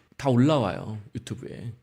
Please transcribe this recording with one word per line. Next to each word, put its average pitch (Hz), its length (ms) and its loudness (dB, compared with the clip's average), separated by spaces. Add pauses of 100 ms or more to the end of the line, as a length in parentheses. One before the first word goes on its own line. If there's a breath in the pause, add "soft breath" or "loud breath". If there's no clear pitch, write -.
(160 loud breath)
다 135 140 0
올라와요, 120 680 2 (160)
유튜브에. - 580 -12 (100)